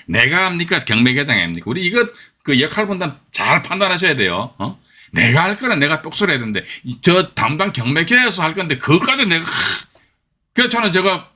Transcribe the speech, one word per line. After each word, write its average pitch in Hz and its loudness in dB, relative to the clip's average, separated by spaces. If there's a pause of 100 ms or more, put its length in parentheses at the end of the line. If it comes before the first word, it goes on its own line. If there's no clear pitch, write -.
내가 135 2
합니까? 175 -2
경매계장이 123 2
합니까? 85 -6
우리 170 -4
이거 226 2 (400)
그 135 2
역할 196 -2
분담 180 -6 (140)
잘 147 0
판단하셔야 180 0
돼요. 101 -2
어? - -8 (320)
내가 120 2
할 202 -2
거는 240 -2
내가 151 0
똑소리 185 -2
해야 135 0
되는데, 107 -4 (200)
이, 123 -8
저 175 4
담당 151 -2
경매계에서 175 0
할 160 0
건데 165 -4
그것까지 233 2
내가, 165 0
하, - -8 (1000)
그래서 240 2
저는 226 0
제가 185 0